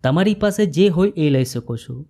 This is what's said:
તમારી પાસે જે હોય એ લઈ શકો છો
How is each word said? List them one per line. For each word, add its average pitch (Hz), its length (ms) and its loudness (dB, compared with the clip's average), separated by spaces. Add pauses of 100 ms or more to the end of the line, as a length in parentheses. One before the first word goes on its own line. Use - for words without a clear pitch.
તમારી 185 320 2
પાસે 208 320 0
જે 170 220 2
હોય 190 280 0
એ 151 140 0
લઈ 131 140 2
શકો 120 320 -8
છો 123 200 -12 (140)